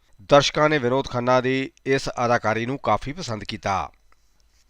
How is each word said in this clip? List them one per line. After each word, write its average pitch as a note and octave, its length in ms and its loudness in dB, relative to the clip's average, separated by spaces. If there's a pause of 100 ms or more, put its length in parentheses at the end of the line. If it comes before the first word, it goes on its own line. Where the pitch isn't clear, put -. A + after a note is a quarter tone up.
(220)
ਦਰਸ਼ਕਾਂ D3 460 4
ਨੇ D3+ 100 0
ਵਿਨੋਦ C3 300 0
ਖੰਨਾ B2+ 320 2
ਦੀ C3 300 -2 (160)
ਇਸ C3+ 220 0 (160)
ਅਦਾਕਾਰੀ A2+ 420 0
ਨੂੰ C3+ 120 -6
ਕਾਫੀ - 340 -2
ਪਸੰਦ A2 320 -10
ਕੀਤਾ। F#2+ 460 -4 (800)